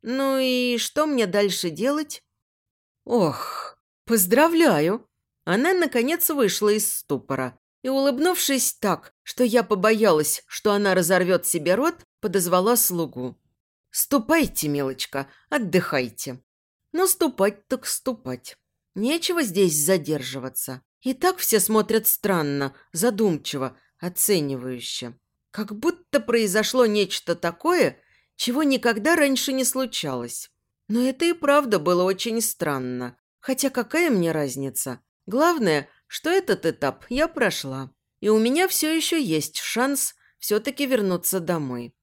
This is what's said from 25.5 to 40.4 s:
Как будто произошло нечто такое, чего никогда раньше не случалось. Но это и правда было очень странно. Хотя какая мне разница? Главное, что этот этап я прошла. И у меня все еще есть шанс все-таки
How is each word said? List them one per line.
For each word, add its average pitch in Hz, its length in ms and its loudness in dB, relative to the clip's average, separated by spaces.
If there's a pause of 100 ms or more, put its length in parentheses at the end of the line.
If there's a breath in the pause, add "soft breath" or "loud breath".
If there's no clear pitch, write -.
Как 208 280 -8
будто 294 420 -2
произошло 226 680 2
нечто 202 500 0
такое, 196 640 0 (340 soft breath)
чего 247 280 -2
никогда 247 520 2
раньше 277 380 0
не 262 120 0
случалось. 139 880 -6 (380)
Но 226 140 0
это 269 240 0
и 349 60 2
правда 285 460 2
было 175 240 2
очень 196 380 -2
странно. 127 800 -4 (220)
Хотя 262 300 -2
какая 311 400 0
мне 170 220 2
разница? 135 680 -4 (260)
Главное, 220 600 2 (180 soft breath)
что - 240 -6
этот 359 340 0
этап 143 440 -2
я 294 200 0
прошла. 139 600 -4 (300)
И 202 80 -2
у 214 100 6
меня 277 300 2
все 311 220 -2
еще 320 260 0
есть 160 420 -2
шанс 269 560 -2 (240 soft breath)
все-таки 269 480 -4